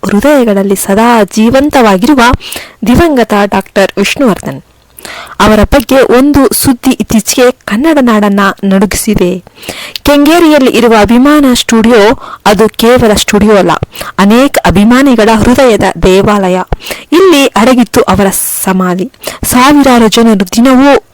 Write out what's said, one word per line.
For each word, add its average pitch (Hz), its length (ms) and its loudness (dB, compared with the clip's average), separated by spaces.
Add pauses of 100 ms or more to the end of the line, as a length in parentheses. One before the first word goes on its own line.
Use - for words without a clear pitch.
ಹೃದಯಗಳಲ್ಲಿ 208 680 0
ಸದಾ 226 480 0
ಜೀವಂತವಾಗಿರುವ 240 960 0 (680)
ದಿವಂಗತ 254 460 0 (120)
ಡಾಕ್ಟರ್ 196 520 -4
ವಿಷ್ಣುವರ್ಧನ್ 196 640 -4 (800)
ಅವರ 214 240 2
ಬಗ್ಗೆ 262 320 -2
ಒಂದು 269 580 2
ಸುದ್ದಿ - 380 -2
ಇತ್ತೀಚೆಗೆ 240 600 0
ಕನ್ನಡ 294 500 -2
ನಾಡನ್ನ 208 380 0 (240)
ನಡುಗಿಸಿದೆ. 190 800 -2 (600)
ಕೆಂಗೇರಿಯಲ್ಲಿ 294 680 2
ಇರುವ 233 300 2
ಅಭಿಮಾನ 262 520 2
ಸ್ಟುಡಿಯೋ, 226 680 2 (260)
ಅದು 208 240 0
ಕೇವಲ 233 440 0
ಸ್ಟುಡಿಯೋ 208 420 0
ಅಲ್ಲ, 180 160 2 (460)
ಅನೇಕ 233 480 2
ಅಭಿಮಾನಿಗಳ 226 680 2
ಹೃದಯದ 233 480 2 (200)
ದೇವಾಲಯ. 190 580 0 (500)
ಇಲ್ಲಿ 311 360 2
ಅಡಗಿತ್ತು 247 540 0
ಅವರ 190 260 0 (360)
ಸಮಾಧಿ. 185 480 -4 (340)
ಸಾವಿರಾರು 262 600 2
ಜನರು 220 320 2
ದಿನವೂ 262 640 2 (100)